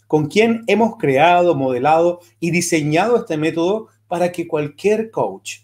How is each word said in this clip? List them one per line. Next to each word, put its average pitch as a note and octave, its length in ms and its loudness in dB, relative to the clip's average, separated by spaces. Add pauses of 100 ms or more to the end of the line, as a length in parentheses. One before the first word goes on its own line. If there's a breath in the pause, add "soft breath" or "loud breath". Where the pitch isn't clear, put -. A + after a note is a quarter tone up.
con D3+ 200 0
quien A3+ 400 0
hemos G#3+ 320 0
creado, E3 560 4
modelado D3 640 0 (200 soft breath)
y E3+ 120 -2
diseñado E3+ 640 0
este A3 220 -2
método E3+ 500 -2 (200 loud breath)
para F3 240 -2
que E3+ 160 -8
cualquier G3 600 -4
coach G2 540 -8